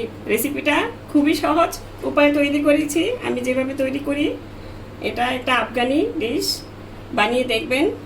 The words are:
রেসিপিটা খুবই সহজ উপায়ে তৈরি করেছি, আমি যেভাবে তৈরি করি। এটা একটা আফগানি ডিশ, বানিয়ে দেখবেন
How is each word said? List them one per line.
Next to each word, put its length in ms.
রেসিপিটা 440
খুবই 240
সহজ 360
উপায়ে 360
তৈরি 280
করেছি, 360
আমি 140
যেভাবে 340
তৈরি 340
করি। 180
এটা 160
একটা 140
আফগানি 360
ডিশ, 280
বানিয়ে 260
দেখবেন 400